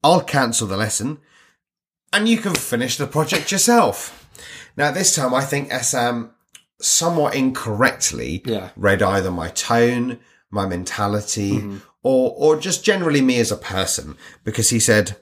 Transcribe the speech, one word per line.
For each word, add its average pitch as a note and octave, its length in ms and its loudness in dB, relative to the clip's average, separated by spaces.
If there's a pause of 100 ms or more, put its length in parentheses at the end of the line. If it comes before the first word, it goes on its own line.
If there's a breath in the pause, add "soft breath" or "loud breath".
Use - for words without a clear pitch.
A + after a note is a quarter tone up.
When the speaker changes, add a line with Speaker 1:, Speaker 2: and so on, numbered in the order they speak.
Speaker 1:
I'll E3+ 180 6
cancel A#2 460 0
the F#2+ 100 -4
lesson A2 420 -4 (920 soft breath)
and G#3+ 160 2
you A#3 100 4
can F3+ 160 -4
finish B2 420 -2
the C#3+ 100 -4
project D#3 460 -2
yourself." G3 680 2 (560 loud breath)
Now, D3 140 2
this C#3 240 0
time B2+ 180 0
I C3+ 120 2
think C#3+ 280 -4
S B2+ 220 -2
M A#2+ 380 -2 (480)
somewhat E3 560 0
incorrectly A2+ 1080 -2
Speaker 2:
Yeah. G2+ 320 -4
Speaker 1:
read G2 240 2
either F#2+ 300 2
my E2+ 200 -6
tone, A#2+ 680 0 (320 soft breath)
my G2+ 160 -2
mentality, G2+ 920 -2
Speaker 2:
Mm-hmm. G2+ 180 -8 (260 loud breath)
Speaker 1:
or, B2+ 340 2
or D#3 200 4
just - 280 -6
generally E3+ 380 2
me B2+ 160 2
as A2 140 0
a - 40 -2
person, E2+ 600 -6 (260 loud breath)
because A2 280 -2
he A2+ 100 0
said G#2 420 2